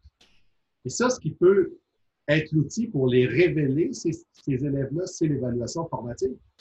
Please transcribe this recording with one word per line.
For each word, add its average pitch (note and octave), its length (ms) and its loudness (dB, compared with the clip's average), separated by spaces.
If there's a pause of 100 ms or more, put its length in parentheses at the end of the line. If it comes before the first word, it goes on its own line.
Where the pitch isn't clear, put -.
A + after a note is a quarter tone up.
(840)
Et B2+ 40 -6
ça, B3 200 0
ce - 100 -2
qui D3+ 120 -6
peut F#3+ 460 4 (500)
être D#3 240 2
l'outil D#3 360 0
pour C3 200 0
les B2 180 6
révéler, D3+ 680 2
ces, E3+ 180 -4
ces - 540 -6
élèves-là, C#3 420 -2
c'est E3 200 -2
l'évaluation B2 600 -4
formative. A#2+ 480 -6 (260)